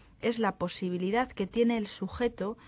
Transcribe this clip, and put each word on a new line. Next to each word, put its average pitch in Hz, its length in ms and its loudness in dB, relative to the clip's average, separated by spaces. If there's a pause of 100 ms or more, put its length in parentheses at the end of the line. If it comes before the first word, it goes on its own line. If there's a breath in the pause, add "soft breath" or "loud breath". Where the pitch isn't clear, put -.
(200 soft breath)
es 226 180 0
la 208 180 2
posibilidad 185 720 0
que 196 180 -2
tiene 233 300 4
el 214 100 -2
sujeto 214 720 -2 (100)